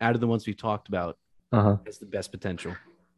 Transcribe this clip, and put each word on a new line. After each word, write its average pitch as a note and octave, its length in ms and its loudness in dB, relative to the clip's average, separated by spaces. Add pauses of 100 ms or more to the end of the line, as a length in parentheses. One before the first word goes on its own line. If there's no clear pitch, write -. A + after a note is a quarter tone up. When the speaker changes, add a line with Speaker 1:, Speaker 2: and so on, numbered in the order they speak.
Speaker 1:
out A#2 140 4
of A#2 60 0
the A#2+ 60 2
ones A2+ 200 0
we've G#2 100 -6
talked G#2+ 320 -4
about, F2 280 -4 (360)
Speaker 2:
Uh-huh. G#2 320 6
Speaker 1:
has - 140 -16
the G#2+ 60 -18
best F#2+ 260 -8
potential. F2+ 440 -8 (420)